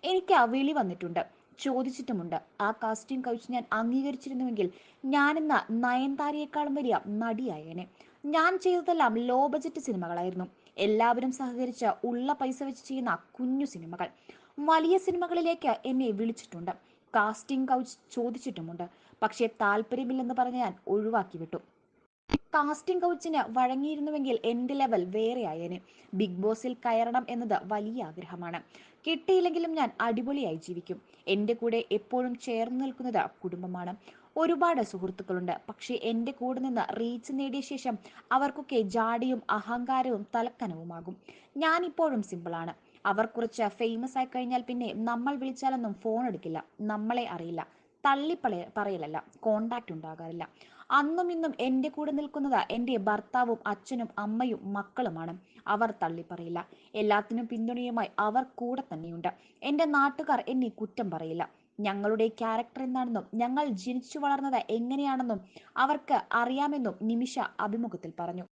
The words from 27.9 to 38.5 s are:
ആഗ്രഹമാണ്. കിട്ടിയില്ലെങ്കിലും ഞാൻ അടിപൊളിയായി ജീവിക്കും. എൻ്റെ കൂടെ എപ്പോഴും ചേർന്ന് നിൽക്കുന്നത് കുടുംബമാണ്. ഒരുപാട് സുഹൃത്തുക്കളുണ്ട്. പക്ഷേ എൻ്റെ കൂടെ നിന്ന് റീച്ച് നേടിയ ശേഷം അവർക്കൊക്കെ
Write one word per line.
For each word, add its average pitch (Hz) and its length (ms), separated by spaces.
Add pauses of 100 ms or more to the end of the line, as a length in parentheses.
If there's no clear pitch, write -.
ആഗ്രഹമാണ്. 170 560 (420)
കിട്ടിയില്ലെങ്കിലും 339 720
ഞാൻ 277 160 (120)
അടിപൊളിയായി 233 560
ജീവിക്കും. 175 400 (300)
എൻ്റെ 208 260
കൂടെ 233 260 (120)
എപ്പോഴും 247 460
ചേർന്ന് 240 440
നിൽക്കുന്നത് 254 400 (180)
കുടുംബമാണ്. 180 520 (440)
ഒരുപാട് 330 460
സുഹൃത്തുക്കളുണ്ട്. 185 840
പക്ഷേ - 300 (100)
എൻ്റെ 233 280
കൂടെ 254 280
നിന്ന് 247 240 (100)
റീച്ച് 233 400
നേടിയ 269 280
ശേഷം 254 340 (360)
അവർക്കൊക്കെ 269 560